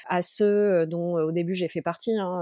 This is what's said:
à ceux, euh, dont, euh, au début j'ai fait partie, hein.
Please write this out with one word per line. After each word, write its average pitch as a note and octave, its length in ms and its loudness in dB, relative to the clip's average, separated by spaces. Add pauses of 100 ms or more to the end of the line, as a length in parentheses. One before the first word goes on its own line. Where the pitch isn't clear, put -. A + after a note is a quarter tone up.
à F3+ 140 0
ceux, - 240 0
euh, G3+ 400 4
dont, E3+ 320 -2
euh, D#3 80 2
au D#3+ 60 0
début E3+ 220 -2
j'ai F3+ 140 -2
fait - 140 -6
partie, F3 360 -2
hein. F3+ 240 -4